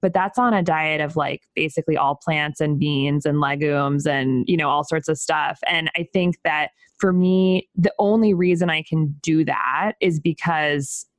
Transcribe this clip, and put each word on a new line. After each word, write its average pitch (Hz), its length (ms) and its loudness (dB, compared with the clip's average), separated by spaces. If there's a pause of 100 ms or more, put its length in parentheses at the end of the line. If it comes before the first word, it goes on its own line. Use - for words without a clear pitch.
but 185 100 0
that's 190 260 -2
on 247 140 2
a 196 100 2
diet 156 380 0
of, 151 160 -4
like, 139 260 -4 (120)
basically 156 420 -2
all 143 200 0
plants 151 440 -4
and 151 180 0
beans 143 460 0
and 147 160 0
legumes 143 680 0
and, 131 400 0
you 175 100 2
know, 151 120 0
all 147 160 0
sorts 160 240 -4
of 156 100 0
stuff. 151 480 -2
And 160 300 -2
I 170 160 -4
think 180 320 2
that 151 260 -2 (280)
for 190 140 2
me, 185 640 2
the 185 240 2
only 214 360 4
reason 175 340 2
I 156 140 -2
can 151 400 -2
do 160 240 2
that 139 540 -2
is 170 200 0
because 151 880 -2 (120)